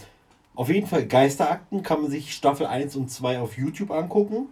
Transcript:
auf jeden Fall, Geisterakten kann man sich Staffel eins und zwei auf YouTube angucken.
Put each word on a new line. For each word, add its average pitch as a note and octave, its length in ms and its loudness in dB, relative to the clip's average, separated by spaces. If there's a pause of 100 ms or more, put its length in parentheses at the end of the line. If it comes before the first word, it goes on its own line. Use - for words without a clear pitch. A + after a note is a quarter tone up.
(540)
auf B2 140 -2
jeden G3 180 2
Fall, D3+ 200 0
Geisterakten D3 760 2
kann D#3 200 0
man D3 80 -2
sich D3 240 -6
Staffel C#3+ 320 2
eins C#3 300 -4
und C3 140 -4
zwei B2+ 280 -2
auf A#2 180 -6
YouTube D#3 340 -4
angucken. G#3 600 0